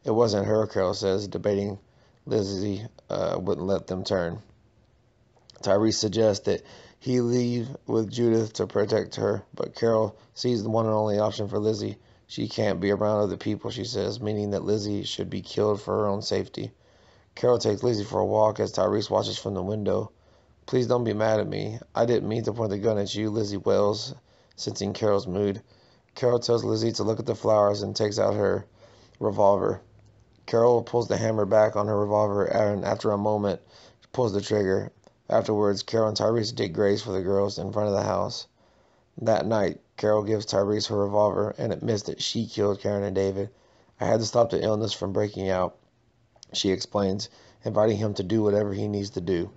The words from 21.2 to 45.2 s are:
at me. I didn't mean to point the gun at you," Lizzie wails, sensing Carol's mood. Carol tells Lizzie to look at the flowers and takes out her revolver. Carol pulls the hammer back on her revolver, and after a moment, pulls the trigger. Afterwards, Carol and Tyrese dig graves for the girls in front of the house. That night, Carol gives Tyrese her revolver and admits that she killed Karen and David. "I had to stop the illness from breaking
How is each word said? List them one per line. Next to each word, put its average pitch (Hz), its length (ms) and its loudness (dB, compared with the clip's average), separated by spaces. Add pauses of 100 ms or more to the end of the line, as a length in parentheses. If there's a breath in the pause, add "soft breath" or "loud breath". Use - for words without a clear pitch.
at 101 80 0
me. 104 320 -6 (140)
I 117 120 2
didn't 104 240 0
mean 113 160 -2
to 104 80 -2
point 113 180 -2
the 101 80 -2
gun 107 180 2
at 101 160 -4
you," 107 160 -2
Lizzie 104 280 -2
wails, 104 580 0 (400 soft breath)
sensing 101 380 -6
Carol's 101 340 0
mood. 101 340 -2 (540 soft breath)
Carol 120 240 2
tells 117 240 0
Lizzie 110 300 0
to 107 100 -4
look 107 160 0
at 110 80 -6
the 113 80 -2
flowers 104 480 4
and 101 120 -6
takes 104 220 0
out 104 160 2
her 98 320 0 (540 soft breath)
revolver. 101 640 4 (680)
Carol 117 340 4
pulls 113 260 -2
the 98 100 0
hammer 110 280 0
back 107 300 4
on 104 120 0
her 104 120 2
revolver, 104 460 2
and 104 400 0
after 107 260 0
a 101 60 0
moment, 101 440 0 (500 loud breath)
pulls 117 220 0
the 101 80 0
trigger. 101 500 0 (380)
Afterwards, 104 540 2
Carol 110 260 0
and 104 80 -4
Tyrese 110 360 0
dig 110 200 -4
graves 104 280 2
for 104 100 -8
the 95 120 -2
girls 98 340 0
in 98 160 -6
front 104 160 0
of 98 60 0
the 104 80 0
house. 95 440 -2 (760 soft breath)
That 104 240 2
night, 104 360 0 (160)
Carol 107 260 2
gives 107 220 -2
Tyrese 104 420 0
her 104 100 -2
revolver 101 600 2
and 110 160 -2
admits 113 300 -2
that - 180 -8
she 113 240 -4
killed 101 340 -2
Karen 101 240 -2
and 98 120 -4
David. 98 340 -2 (500 soft breath)
"I - 60 -2
had 113 140 4
to 113 60 -2
stop 117 260 2
the - 120 0
illness 107 300 0
from 98 200 -4
breaking 98 360 -2